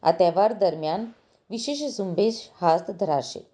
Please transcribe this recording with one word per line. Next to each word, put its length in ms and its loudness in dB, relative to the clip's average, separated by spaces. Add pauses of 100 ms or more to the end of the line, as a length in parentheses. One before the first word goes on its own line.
આ 80 4
તહેવાર 420 4
દરમિયાન 600 -2 (360)
વિશેષ 480 -6
ઝુંબેશ 520 -2 (120)
હાથ 300 2
ધરાશે. 640 -4